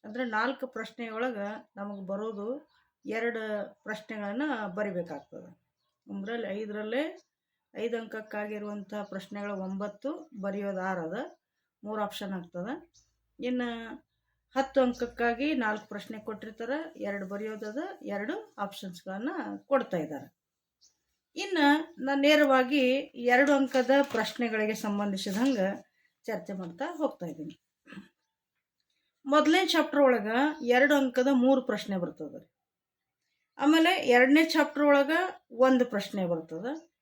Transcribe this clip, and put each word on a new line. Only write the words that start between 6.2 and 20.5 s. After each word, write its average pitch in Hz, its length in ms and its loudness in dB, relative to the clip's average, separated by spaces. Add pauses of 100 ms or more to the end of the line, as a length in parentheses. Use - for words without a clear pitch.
ಐದರಲ್ಲೇ, 214 720 -6 (580)
ಐದು 233 220 -4
ಅಂಕಕ್ಕಾಗಿರುವಂಥ 208 960 -8
ಪ್ರಶ್ನೆಗಳ 202 580 -8
ಒಂಬತ್ತು, 202 760 -6 (120)
ಬರೆಯೋದು 196 400 -4
ಆರು 185 200 -2
ಅದ, 208 380 -8 (440)
ಮೂರು 214 180 -6
ಆಪ್ಷನ್ 202 320 -6
ಆಗ್ತದೆ. 185 580 -8 (480)
ಇನ್ನು 233 560 -6 (600)
ಹತ್ತು 269 260 2
ಅಂಕಕ್ಕಾಗಿ 240 720 0
ನಾಲ್ಕು 214 340 -2
ಪ್ರಶ್ನೆ 208 320 -12
ಕೊಟ್ಟಿರ್ತಾರೆ, 233 840 -8
ಎರಡು 202 220 -6
ಬರೆಯೋದದ, 214 520 -8 (240)
ಎರಡು 214 560 -6
ಆಪ್ಷನ್ಸ್ಗಳನ್ನ 196 720 -8 (380)
ಕೊಡ್ತಾ 254 300 0
ಇದ್ದಾರೆ. 147 380 -8 (1000)